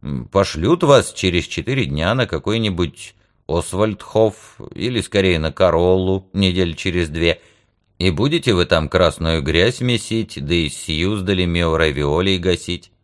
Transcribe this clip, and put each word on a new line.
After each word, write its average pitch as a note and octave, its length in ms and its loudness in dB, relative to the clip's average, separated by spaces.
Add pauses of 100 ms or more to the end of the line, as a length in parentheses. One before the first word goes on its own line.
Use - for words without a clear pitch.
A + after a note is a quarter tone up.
М, C2+ 240 -6
пошлют G2 560 0
вас C#3 300 6
через F2 320 0
четыре A#2 420 -4
дня D#2 280 -2
на B2+ 120 0
какой-нибудь F2+ 880 -4 (340)
Освальдхоф G2+ 1120 -2 (140)
или, A#2 260 -4
скорее, F#2 380 2
на D#2 120 -2
Короллу F#2 800 2
недели F#2 420 0
через F2 340 -2
две. E2 320 0 (580)
И F#2 120 2
будете B2+ 440 0
вы F2 120 2
там D#2+ 220 0
красную E2 540 2
грязь E2+ 380 -2
месить, A2+ 640 -4
да D2 100 -2
и E2 140 0
Сьюздали F2+ 760 -2
меоравиолей E2 920 0
гасить. F2 540 -4 (120)